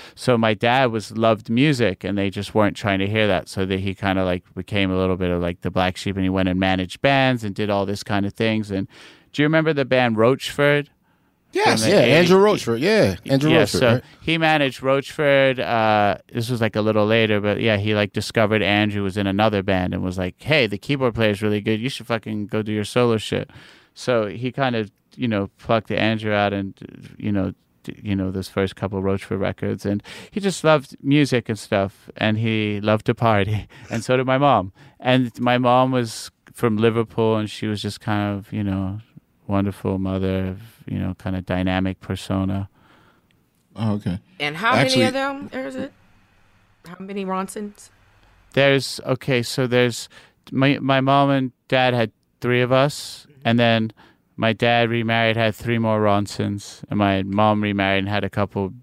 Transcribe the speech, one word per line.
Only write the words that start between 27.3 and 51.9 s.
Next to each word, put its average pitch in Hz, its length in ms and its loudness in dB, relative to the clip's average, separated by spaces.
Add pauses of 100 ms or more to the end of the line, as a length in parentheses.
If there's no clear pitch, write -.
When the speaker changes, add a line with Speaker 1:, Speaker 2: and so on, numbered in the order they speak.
Speaker 1:
know, 95 220 0 (300)
d-, - 180 -12
you 104 140 -2
know, 95 160 0
those 95 160 -6
first 98 280 -2
couple 98 260 -6
Roachford 98 380 -2
records. 101 460 -4
And 104 180 -2 (260)
he - 100 -10
just 190 240 -2
loved 156 380 2
music 139 480 2
and 110 80 -4
stuff, - 580 -2
and 107 220 0
he 110 420 -2
loved 107 280 0
to 120 80 2
party. 104 520 2 (100)
<laughs> - 120 -20
And 113 140 -6
so 127 140 0
did 127 100 -2
my 131 100 2
mom. 123 340 2 (280)
And 127 400 0
my 123 180 2
mom 127 340 4
was 120 380 -4 (240)
from 110 240 0
Liverpool, 110 600 2
and 107 120 -4
she - 180 -10
was 104 140 -4
just 104 200 -8
kind 104 360 -2
of, 98 160 -14
you 104 100 -4
know, 95 360 -4 (480)
wonderful 98 500 -2
mother, 95 580 -2 (300)
you 98 140 -6
know, 92 160 -4
kind 95 200 -6
of 92 100 -6
dynamic 92 540 -2
persona. 98 680 -4 (1080)
Speaker 2:
Oh, 190 200 -2
okay. 95 240 -6 (200)
Speaker 4:
And 240 180 -6
how 226 180 0
Speaker 2:
Actually 262 300 4
Speaker 4:
many - 20 4
of 254 60 -2
them 277 400 -6
is 262 220 -8
it? 262 160 -10 (960)
How 180 120 -16
many 196 260 -8
Ronsons? 190 640 -8 (640)
Speaker 1:
There's, 139 520 2
okay, 127 360 0
so 127 260 -4
there's, 123 400 0 (440)
my, 135 280 2
my 135 220 2
mom 139 300 4
and 131 200 -2 (160)
dad 127 260 2